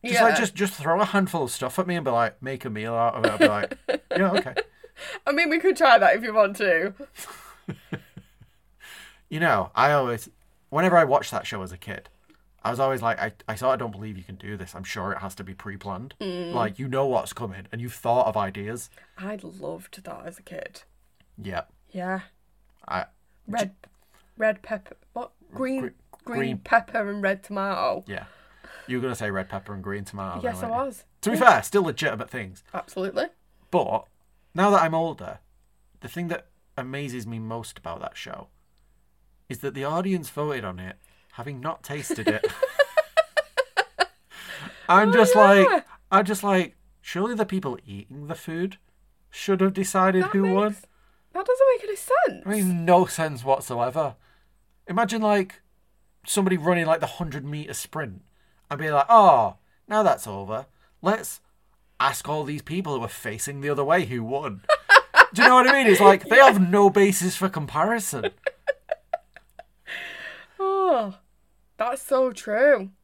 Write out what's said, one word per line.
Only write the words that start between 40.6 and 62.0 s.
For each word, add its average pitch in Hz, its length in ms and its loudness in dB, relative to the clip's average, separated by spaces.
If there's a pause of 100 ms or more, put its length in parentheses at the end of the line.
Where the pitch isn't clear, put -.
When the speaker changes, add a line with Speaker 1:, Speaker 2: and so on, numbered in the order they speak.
Speaker 1:
on 92 140 -10
it, 92 180 -14 (360)
having 127 280 -12
not 160 220 -10
tasted 147 440 -8
it. - 240 -2
Speaker 2:
<laughs> - 20 -14 (2250)
Speaker 1:
I'm 202 200 8
Speaker 2:
Oh, - 40 2
Speaker 1:
just 226 220 6
Speaker 2:
yeah. 214 60 8
Speaker 1:
like, 196 440 8 (260)
I'm 190 140 4
just 202 180 -4
like, 190 320 0 (260)
surely 220 340 -4
the 214 100 -2
people 165 400 -6
eating 123 420 -16
the 165 80 -10
food 170 420 -8 (520)
should 190 320 -2
have 190 120 2
decided 190 500 2
Speaker 2:
That 185 80 -2
Speaker 1:
who 196 120 2 (100)
won. 202 160 2
Speaker 2:
makes, 208 120 -10 (520)
that 381 120 -6
doesn't 508 300 4
make 403 100 -8
any 427 100 -6
sense. - 500 0
Speaker 1:
It - 20 -6
makes 202 180 0
no 175 400 4
sense 151 400 -6
whatsoever. 131 720 -2 (720)
Imagine, 220 340 -2
like, 208 400 0 (640)
somebody 185 320 0
running, 170 280 0
like, 160 140 4
the 165 80 -2
hundred-meter 147 640 -8
sprint 120 500 -10 (460)
and 147 100 -6
be 156 120 -2
like, 143 180 4
"Oh, 175 460 8 (320)
now 214 160 0
that's 165 240 0
over. 104 380 -8 (360)
Let's - 380 -4 (600)
ask 135 280 -2